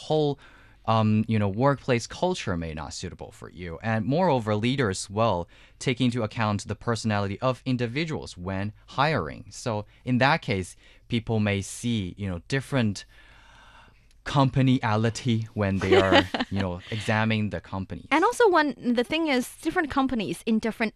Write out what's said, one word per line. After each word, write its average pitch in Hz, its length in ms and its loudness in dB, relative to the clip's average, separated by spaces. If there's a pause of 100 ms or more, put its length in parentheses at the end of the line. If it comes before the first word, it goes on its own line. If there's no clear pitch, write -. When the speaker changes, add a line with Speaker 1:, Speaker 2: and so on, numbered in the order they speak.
Speaker 1:
whole, 151 300 2 (480)
um, 110 420 4
you 110 100 2
know, 104 100 2
workplace 123 580 0
culture 175 500 -2
may 82 160 -6
not 76 220 -10
suitable - 360 -12
for 57 200 -18
you. 82 320 -12
And 110 240 -2
moreover, 131 500 2
leaders 117 540 0
will 98 380 0 (300)
take 127 220 -2
into 123 220 2
account 107 440 -2
the 107 80 -4
personality 104 640 -2
of 127 260 -2
individuals 123 720 -4
when 95 340 -4 (140)
hiring. 104 640 -2
So 107 340 -4 (220)
in 127 120 2
that 143 220 4
case, 95 360 -4 (320)
people 113 320 0
may 101 200 2
see, 101 560 -4
you 98 140 -6
know, 87 180 -6
different 123 560 0 (1200)
companyality 120 1300 2
when 98 280 0
they 95 200 4
are, 95 240 6 (140)
Speaker 2:
<laughs> - 120 -6
Speaker 1:
you 98 80 -2
know, 90 220 -4 (100)
examining 107 600 0
the 85 100 -6
companies. 95 500 -10
Speaker 2:
And 320 140 4
also, 480 240 4
when 311 260 4 (200)
the 240 100 2
thing 320 240 -2
is, 254 220 0 (100)
different 320 300 -2
companies 240 560 -2
in 226 120 2
different 214 380 -4